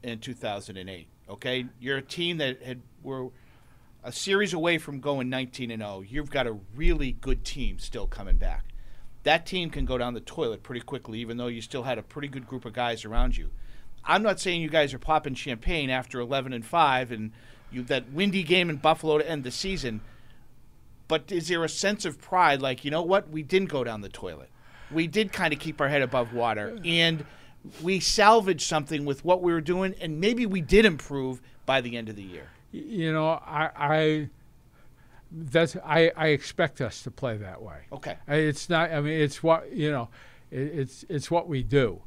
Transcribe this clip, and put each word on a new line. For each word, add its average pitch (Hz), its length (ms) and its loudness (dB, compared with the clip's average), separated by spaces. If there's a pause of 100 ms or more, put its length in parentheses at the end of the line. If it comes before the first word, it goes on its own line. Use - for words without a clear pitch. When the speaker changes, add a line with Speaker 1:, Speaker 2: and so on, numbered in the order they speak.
Speaker 1:
in 117 160 -8
two 127 140 -10
thousand 101 440 -6
and 92 120 -12
eight, 85 200 -14 (180)
okay? 127 380 -4 (160)
You're 135 160 -2
a 131 40 -4
team 175 360 -4
that 131 260 -4
had, 123 180 -10 (220)
were 131 240 -8 (800)
a 123 40 -12
series 196 420 0
away 170 240 2
from 139 220 -6
going 131 300 -2
nineteen 127 420 -6
and 110 100 -8
oh. 101 260 -8
You've 139 220 -4
got 135 160 0
a 110 140 -4 (160)
really 147 380 4
good 127 300 0
team - 360 -2
still - 260 -4
coming 95 320 4
back. - 280 2 (580)
That 160 240 4
team 175 240 -2
can 135 140 0
go 127 120 0
down 120 160 -2
the 113 60 -6
toilet 113 420 -4
pretty 120 200 -8
quickly, 123 400 -8
even 117 160 -6
though 123 100 -4
you 117 120 -6
still 123 220 -8
had 120 160 -2
a 107 60 -8
pretty 143 240 -10
good 135 180 -10
group 127 200 -10
of 110 80 -10
guys 120 320 -4
around 123 300 2
you. - 140 -2 (540)
I'm 180 180 4
not 202 180 2
saying 170 220 -2
you 156 80 -2
guys 147 240 4
are 127 60 -8
popping 151 340 0
champagne 131 560 -2
after 131 300 -2
eleven 127 340 -2
and 117 100 -6
five 131 480 4
and 110 200 -6 (400)
you, 127 140 -8
that 127 260 -2
windy 185 320 2
game 175 260 4
in 156 60 -2
Buffalo 156 420 2
to 151 100 2
end 156 160 -4
the 123 60 -6
season, 131 520 -4 (1080)
but - 240 -2
is 170 160 -2
there 170 160 0
a 156 60 0
sense 208 360 -2
of 156 160 -6
pride, 156 400 4
like, 131 240 -2
"You 143 60 -4
know 160 100 0
what? 185 300 2
We 156 100 -6
didn't 180 280 2
go 135 140 0
down 113 180 -6
the 98 80 -12
toilet. 76 420 -12 (400)
We 165 160 2
did 196 260 2
kinda 160 220 2
keep 156 260 -6
our 135 80 4
head 143 140 4
above 123 280 0
water, 117 540 0
and 165 400 2 (560)
we 180 180 2
salvaged 196 640 6
something 151 440 -2
with 143 200 -4
what 180 160 4
we 180 100 4
were 165 100 2
doing, 185 380 -2
and 160 200 -6
maybe 233 260 2
we 190 160 -2
did 190 240 8
improve 135 560 0 (240)
by 135 160 4
the 120 160 -6
end 113 120 -8
of 107 60 -10
the 104 60 -12
year"? 90 280 -12 (220)
Speaker 2:
Y-, - 140 -12
you 165 280 -2
know, 156 160 2
I, 160 460 -2
I, 156 540 2 (1040)
that's, 165 460 0
I, 165 380 4
I 160 120 0
expect 151 540 0
us 113 220 -6
to 123 80 -10
play 117 260 -4
that 98 240 -12
way. 76 180 -14 (120)
Speaker 1:
Okay. - 260 -10 (100)
Speaker 2:
I, 143 80 0
it's 151 340 2
not, 165 220 2
I 151 100 0
mean, 156 180 0
it's 147 220 2
what, 165 300 4
you 151 200 0
know, 123 180 -2 (420)
it, 147 280 -4
it's, - 300 -6
it's 147 220 -4
what 165 160 2
we 135 160 -2
do. 113 440 2